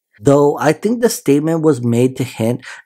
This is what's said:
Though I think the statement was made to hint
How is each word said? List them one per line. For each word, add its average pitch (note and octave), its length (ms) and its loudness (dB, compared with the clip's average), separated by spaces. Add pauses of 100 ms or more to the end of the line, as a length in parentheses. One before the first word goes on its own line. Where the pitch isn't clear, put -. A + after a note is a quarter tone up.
(200)
Though C#3+ 360 2
I C3+ 160 0
think A3+ 300 -4
the A#3 60 2
statement D3+ 540 -2
was C#3+ 200 2
made B2 340 0
to C#3 60 -4
hint B2 420 -6 (220)